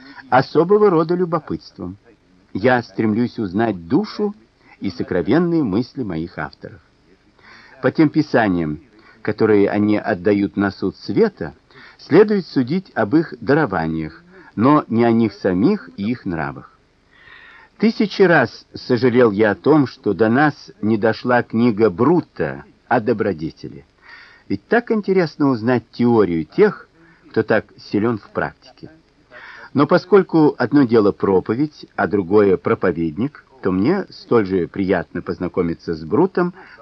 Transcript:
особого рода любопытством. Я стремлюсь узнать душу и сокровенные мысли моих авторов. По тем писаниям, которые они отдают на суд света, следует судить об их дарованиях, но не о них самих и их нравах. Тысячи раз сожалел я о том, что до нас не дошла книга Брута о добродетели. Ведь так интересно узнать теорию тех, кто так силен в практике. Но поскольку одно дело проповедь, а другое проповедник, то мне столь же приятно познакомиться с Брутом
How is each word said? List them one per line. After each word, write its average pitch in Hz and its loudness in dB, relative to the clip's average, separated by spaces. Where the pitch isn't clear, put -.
особого 180 2
рода 170 0
любопытством. 147 -6
Я 120 0
стремлюсь 113 -2
узнать 98 -4
душу 208 -2
и - -6
сокровенные 151 -2
мысли 120 -4
моих 85 -8
авторов. 82 -14
По - 2
тем 156 4
писаниям, 95 0
которые 104 2
они 104 0
отдают 101 -2
на 98 0
суд - -6
света, 107 -4
следует 202 2
судить 143 -4
об 110 -2
их 165 -2
дарованиях, 82 -2
но 139 4
не 113 2
о 117 4
них 113 2
самих 110 0
и 101 -6
их 123 -8
нравах. 71 -8
Тысячи 214 0
раз 165 2
сожалел 123 2
я 101 2
о 95 -4
том, 143 2
что - -6
до 107 0
нас 139 -2
не 110 0
дошла 117 0
книга 113 0
Брута 90 -2
о 123 0
добродетели. 98 -6
Ведь - -8
так 240 0
интересно 185 0
узнать 120 0
теорию 104 2
тех, - 0
кто 110 -2
так 104 0
силен 110 -2
в - -20
практике. - -10
Но 147 2
поскольку 170 2
одно 123 2
дело 107 2
проповедь, 110 -2
а 101 -2
другое 98 2
проповедник, 92 -4
то 98 -2
мне 127 -2
столь 113 0
же 90 -2
приятно 92 -4
познакомиться 87 -6
с 78 -10
Брутом 175 -2